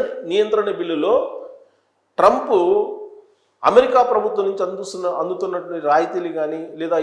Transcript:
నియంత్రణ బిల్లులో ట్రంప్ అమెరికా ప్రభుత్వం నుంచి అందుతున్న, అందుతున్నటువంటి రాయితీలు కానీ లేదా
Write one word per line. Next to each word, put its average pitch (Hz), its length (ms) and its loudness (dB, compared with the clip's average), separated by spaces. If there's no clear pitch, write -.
నియంత్రణ 208 380 0
బిల్లులో 170 340 0
ట్రంప్ 226 360 4
అమెరికా 254 380 6
ప్రభుత్వం 208 380 0
నుంచి 196 160 -2
అందుతున్న, 185 420 -6
అందుతున్నటువంటి 175 720 -6
రాయితీలు 170 380 0
కానీ 156 180 -4
లేదా 165 220 -2